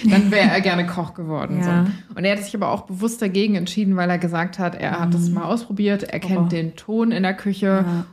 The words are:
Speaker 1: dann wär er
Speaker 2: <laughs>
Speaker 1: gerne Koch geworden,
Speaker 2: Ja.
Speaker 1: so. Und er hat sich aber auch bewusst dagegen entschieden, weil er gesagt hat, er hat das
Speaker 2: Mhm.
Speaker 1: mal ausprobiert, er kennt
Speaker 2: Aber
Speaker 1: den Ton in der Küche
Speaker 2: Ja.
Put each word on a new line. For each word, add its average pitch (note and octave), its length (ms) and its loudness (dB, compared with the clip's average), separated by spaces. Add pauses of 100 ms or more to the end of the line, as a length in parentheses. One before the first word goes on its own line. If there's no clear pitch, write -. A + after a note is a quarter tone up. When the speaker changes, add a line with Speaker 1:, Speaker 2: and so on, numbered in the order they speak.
(100)
Speaker 1:
dann G3 200 6
wär G#3 120 4
er F3+ 180 4
Speaker 2:
<laughs> - 0 -
Speaker 1:
gerne F3 260 2
Koch F3 280 -6
geworden, D#3+ 460 -4
Speaker 2:
Ja. F3 260 4
Speaker 1:
so. G3 300 -6
Und E3+ 80 -4
er G3+ 120 2
hat G3+ 80 -6
sich - 100 -14
aber G3+ 160 -2
auch G3+ 120 -4
bewusst A3 400 -4
dagegen G3+ 320 2
entschieden, F#3+ 420 0
weil F3+ 140 2
er F3 80 2
gesagt F3 400 -2
hat, F3 160 -2
er - 260 -4
hat F3 140 2
das E3+ 140 2
Speaker 2:
Mhm. F3 60 0
Speaker 1:
mal E3+ 100 -2
ausprobiert, G3+ 580 -2
er - 180 -6
kennt F#3 180 0
Speaker 2:
Aber F3 100 2
Speaker 1:
den E3 280 -4
Ton A3+ 360 -2
in F#3 100 0
der F#3 120 0
Küche F#3+ 520 0
Speaker 2:
Ja. F3 260 -2